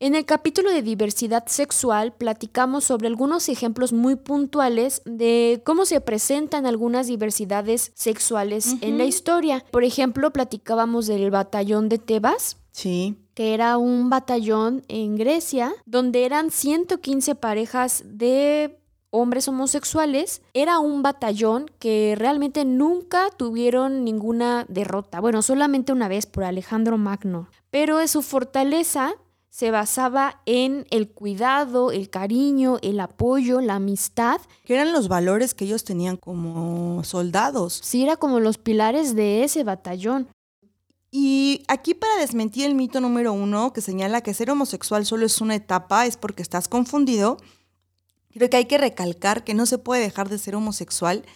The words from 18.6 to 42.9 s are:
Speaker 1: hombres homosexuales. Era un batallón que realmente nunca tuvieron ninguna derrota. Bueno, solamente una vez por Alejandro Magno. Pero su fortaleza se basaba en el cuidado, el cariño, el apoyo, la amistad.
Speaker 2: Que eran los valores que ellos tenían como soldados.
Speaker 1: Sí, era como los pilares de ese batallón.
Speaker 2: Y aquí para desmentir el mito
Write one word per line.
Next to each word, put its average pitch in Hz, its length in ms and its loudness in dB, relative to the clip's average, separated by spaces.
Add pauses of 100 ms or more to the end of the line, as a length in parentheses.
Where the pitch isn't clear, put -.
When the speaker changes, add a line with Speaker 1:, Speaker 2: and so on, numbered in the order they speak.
Speaker 1:
hombres 247 320 0
homosexuales. 277 960 -2 (140)
Era 320 240 4
un 294 240 0
batallón 240 760 0
que 214 380 0
realmente 285 480 0
nunca 349 680 2
tuvieron 247 720 0
ninguna 233 680 0
derrota. 196 500 -6
Bueno, 220 220 2
solamente 269 500 2
una 240 160 0
vez 202 160 -2
por - 200 -6
Alejandro 220 520 -2
Magno. 196 520 -4 (220)
Pero 311 380 2
su 311 140 0
fortaleza 277 880 0 (380)
se 233 200 -2
basaba 254 760 0
en 254 440 0
el 220 200 0
cuidado, 247 840 0
el 196 160 -4
cariño, 254 720 2
el 202 200 -2
apoyo, 247 600 0
la 220 140 0
amistad. 202 680 0 (240)
Speaker 2:
Que - 120 -2
eran 302 180 2
los 233 140 2
valores 185 440 2
que - 140 -6
ellos 214 180 -2
tenían 185 320 -2
como 170 880 -4
soldados. 180 800 -2
Speaker 1:
Sí, 247 180 0
era 302 140 2
como 269 240 0
los 220 160 2
pilares 233 580 0
de 214 300 2
ese 294 180 0
batallón. 208 640 -4 (840)
Speaker 2:
Y 277 580 2
aquí 277 240 0
para 440 240 0
desmentir 233 480 -2
el 285 100 0
mito 262 240 0